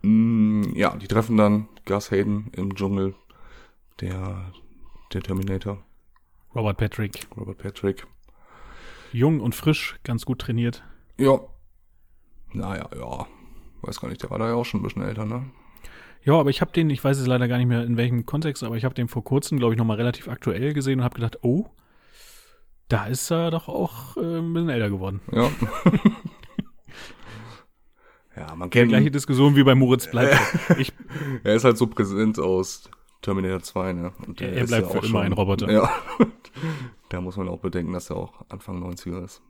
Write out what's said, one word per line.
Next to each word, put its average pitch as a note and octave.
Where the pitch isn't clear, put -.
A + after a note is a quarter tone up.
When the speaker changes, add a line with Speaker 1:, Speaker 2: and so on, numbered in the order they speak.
Speaker 1:
Mm, G#2+
ja, F#2+
die -
treffen A2
dann G#2+
Gus G2+
Hayden G#2
im F#2+
Dschungel, G2
der, F#2
der F#2+
Terminator. F#2+
Speaker 2:
Robert G#2+
Patrick. G#2
Speaker 1:
Robert G#2
Patrick. -
Speaker 2:
Jung C3+
und A#2+
frisch, -
ganz A#2
gut B2+
trainiert. A#2
Speaker 1:
Ja. C3+
Naja, F#2
ja. B1
Weiß -
gar -
nicht, -
der -
war -
da A2+
ja A#2
auch A#2+
schon -
ein -
bisschen G2
älter, G#2+
ne? B2
Speaker 2:
Ja, C#3+
aber C#3+
ich -
hab -
den, D#3+
ich C3
weiß C#3
es C3
leider B2
gar B2
nicht B2
mehr A#2+
in A#2+
welchem A#2+
Kontext, D3
aber A2+
ich A2
hab C3
den A#2+
vor -
kurzem, C#3
glaub A#2
ich, G#2+
noch A2+
mal A2
relativ A#2+
aktuell B2
gesehen C3+
und B2
hab B2
gedacht, A#2
oh, D3
da G#2
ist B2+
er E3
doch E3
auch, -
äh, E3
ein E3
bisschen E3+
älter A2+
geworden. G2
Speaker 1:
Ja. A#2+
<laughs> -
Ja, D#2
man F2+
Speaker 2:
Die B2
Speaker 1:
kennt A#2+
Speaker 2:
gleiche A2+
Speaker 1:
ihn. C#3+
Speaker 2:
Diskussion C#3
wie C#3
bei C3+
Moritz B2+
bleibt. C3+
Speaker 1:
<laughs> -
Speaker 2:
Ich C3+
Speaker 1:
Er G#2
ist A#2
halt A#2
so A#2+
präsent G#2+
aus F#2
Terminator F#2
zwei, F#2+
ne? F2
Und F2
Speaker 2:
Er, -
Speaker 1:
der F#2
Speaker 2:
er A#2+
Speaker 1:
ist A#2
Speaker 2:
bleibt A2+
Speaker 1:
ja F2
Speaker 2:
für F#2
Speaker 1:
auch F2
Speaker 2:
immer A2
Speaker 1:
schon F#2+
Speaker 2:
ein F2
Roboter. G2
Speaker 1:
Ja. -
<laughs> A3+
Da F2+
muss F#2
man F#2
auch F2+
bedenken, F2
dass F2+
er F2+
auch -
Anfang F#2
neunziger F2+
ist. -